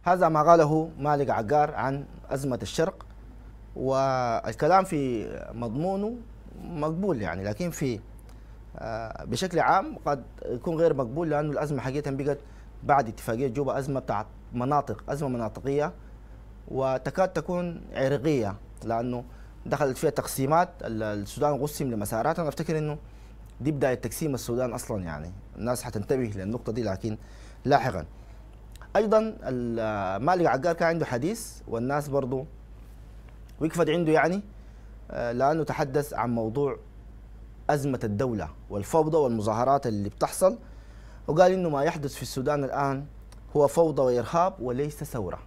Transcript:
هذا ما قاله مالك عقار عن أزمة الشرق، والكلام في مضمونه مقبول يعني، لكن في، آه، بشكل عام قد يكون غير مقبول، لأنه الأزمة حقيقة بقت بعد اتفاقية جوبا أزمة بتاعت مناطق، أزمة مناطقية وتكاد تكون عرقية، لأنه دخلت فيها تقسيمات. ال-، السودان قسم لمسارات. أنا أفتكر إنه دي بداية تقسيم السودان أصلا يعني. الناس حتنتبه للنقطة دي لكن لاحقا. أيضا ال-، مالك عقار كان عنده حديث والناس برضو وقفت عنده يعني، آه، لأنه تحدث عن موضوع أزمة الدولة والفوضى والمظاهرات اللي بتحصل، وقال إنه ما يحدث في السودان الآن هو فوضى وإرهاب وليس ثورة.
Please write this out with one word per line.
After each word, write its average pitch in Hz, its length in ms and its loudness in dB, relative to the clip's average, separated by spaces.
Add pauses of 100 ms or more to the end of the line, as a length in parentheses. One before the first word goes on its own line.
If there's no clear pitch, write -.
هذا 180 260 6
ما 156 140 6
قاله 160 540 8
مالك 143 320 2
عقار 139 460 2
عن 135 300 -2 (240)
أزمة 135 320 -2
الشرق، 160 440 -2 (720)
والكلام 131 1080 2
في 131 460 -2 (240)
مضمونه 180 640 -4 (460)
مقبول 165 600 -2
يعني، 90 220 -4
لكن 175 260 -2
في، 131 300 -2 (760)
آه، 113 480 -8
بشكل 170 340 -2
عام 165 460 4
قد 143 180 0 (220)
يكون 123 300 -2
غير 160 180 6
مقبول، 139 360 -2
لأنه 147 220 0
الأزمة 143 300 -2
حقيقة 139 300 -2
بقت 139 260 0 (460)
بعد 139 240 4
اتفاقية 117 400 -2
جوبا 131 320 0
أزمة 135 200 -2
بتاعت 110 260 -2 (280)
مناطق، 123 560 0
أزمة 139 200 -2
مناطقية 131 640 -2 (760)
وتكاد 131 640 0
تكون 175 480 -4 (120)
عرقية، 127 640 2 (280)
لأنه 120 400 -2 (420)
دخلت 135 320 0
فيها 160 120 2
تقسيمات. 143 600 2 (140)
ال-، 110 200 -4
السودان 117 580 -2
قسم 143 300 -2
لمسارات. 113 480 0
أنا 160 100 -2
أفتكر 160 280 -2
إنه 151 200 -2 (640)
دي 135 100 2
بداية 135 240 2
تقسيم 135 380 -4
السودان 120 400 -2
أصلا 113 300 -4
يعني. 80 280 -8 (260)
الناس 120 260 -2
حتنتبه 120 520 -2
للنقطة 104 360 -4
دي 117 120 -2
لكن 107 340 -4 (480)
لاحقا. 127 400 2 (880)
أيضا 220 480 4
ال-، 113 800 -2
مالك 175 220 4
عقار 139 280 4
كان 165 140 2
عنده 165 180 2
حديث 147 460 -2 (160)
والناس 135 400 -2
برضو 135 380 -2 (1160)
وقفت 160 280 2
عنده 160 220 4
يعني، 160 300 4 (720)
آه، 120 200 -4
لأنه 143 320 4
تحدث 143 500 -2
عن 120 220 0
موضوع 117 420 0 (920)
أزمة 139 340 0
الدولة 107 460 0 (200)
والفوضى 156 480 2
والمظاهرات 123 680 4
اللي 101 220 -2
بتحصل، - 480 2 (720)
وقال 175 240 8
إنه 185 180 2
ما 139 140 2
يحدث 156 300 0
في - 80 -10
السودان 139 420 0
الآن 139 420 0 (500)
هو 147 120 8
فوضى 151 340 4
وإرهاب 131 580 4
وليس 135 440 -4
ثورة. 104 440 -6